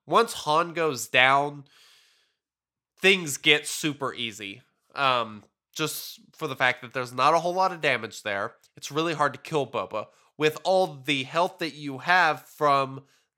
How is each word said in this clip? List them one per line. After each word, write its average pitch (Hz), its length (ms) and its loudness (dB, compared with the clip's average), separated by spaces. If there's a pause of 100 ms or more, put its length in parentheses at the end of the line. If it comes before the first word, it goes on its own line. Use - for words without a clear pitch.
Once 202 280 2
Han 160 400 -2
goes 151 320 -2
down, 139 580 4 (1300)
things 180 380 2
get 147 300 4
super 139 460 -4
easy. 107 480 -12 (340)
Um, 120 500 -2 (280)
just - 480 -8 (140)
for 160 120 -8
the 131 100 -6
fact 127 260 0
that 117 100 -16
there's 123 200 -8
not 131 200 4
a 170 60 6
whole 175 160 -2
lot 185 180 2
of 170 80 -12
damage 123 420 -2
there. 101 320 -6 (220)
It's - 140 -14
really 160 240 -2
hard 143 200 0
to - 40 -14
kill 143 280 -2
Boba. 107 420 -6 (300)
With 151 260 0
all 175 420 2
the 143 160 0
health 170 380 -2
that 151 140 -6
you 143 240 -8
have 160 440 2
from 135 640 0 (340)